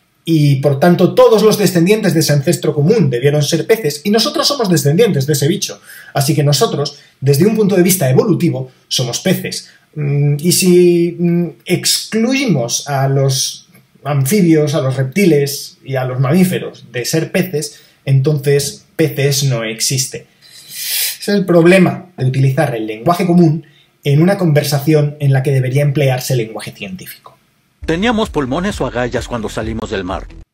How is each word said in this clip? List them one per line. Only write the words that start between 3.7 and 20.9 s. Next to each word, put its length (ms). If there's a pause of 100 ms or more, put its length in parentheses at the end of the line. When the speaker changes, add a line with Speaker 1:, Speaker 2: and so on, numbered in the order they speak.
Speaker 1:
y 60
nosotros 360
somos 240
descendientes 560
de 60
ese 160
bicho. 320 (340)
Así 200
que 100
nosotros, 520 (240)
desde 240
un 120
punto 180
de 80
vista 260
evolutivo, 640 (160)
somos 320
peces. 500 (280)
Mm, 420
y 140
si, 680
mm, 280 (180)
excluimos 1200
a 200
los 580 (380)
anfibios, 680
a 60
los 160
reptiles 880
y 120
a 80
los 160
mamíferos 720
de 120
ser 280
peces, 480 (240)
entonces 800 (100)
peces 500
no 200
existe. 640 (420)
Es 600